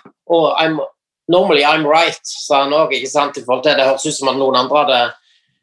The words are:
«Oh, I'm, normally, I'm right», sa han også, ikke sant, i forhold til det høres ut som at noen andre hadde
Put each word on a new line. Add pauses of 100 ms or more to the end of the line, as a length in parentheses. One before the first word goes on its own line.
(260)
«Oh,
I'm, (500)
normally,
I'm
right»,
sa
han
også,
ikke
sant,
i
forhold
til
det
høres
ut
som
at
noen
andre
hadde (600)